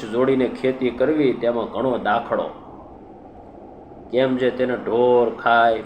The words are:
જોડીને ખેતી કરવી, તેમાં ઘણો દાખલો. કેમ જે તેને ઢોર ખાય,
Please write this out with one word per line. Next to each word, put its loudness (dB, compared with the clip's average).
જોડીને 0
ખેતી -2
કરવી, 0
તેમાં -2
ઘણો -2
દાખલો. -2
કેમ 0
જે 2
તેને -2
ઢોર 2
ખાય, 4